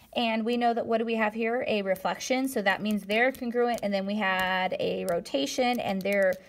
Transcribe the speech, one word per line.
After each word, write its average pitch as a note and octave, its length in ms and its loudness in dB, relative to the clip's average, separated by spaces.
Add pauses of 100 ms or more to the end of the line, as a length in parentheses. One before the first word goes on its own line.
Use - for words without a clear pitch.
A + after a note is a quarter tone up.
(140)
And A3+ 300 0
we A#3+ 140 0
know A#3 160 4
that, A3+ 100 -2
what A3+ 140 2
do A3+ 80 -2
we A#3 80 -2
have A3 180 2
here? A3+ 340 -2
A G#3+ 140 2
reflection, G3 680 0
so C4 140 -2
that F#3+ 220 2
means G#3 220 -2
they're A3+ 280 2
congruent, A#3+ 500 -2
and G3+ 120 -2
then G3 100 0
we G3+ 120 -2
had F#3 600 0
a F#3 280 -2
rotation, B3 760 0
and F#3+ 220 -2
they're, G3 320 2 (140)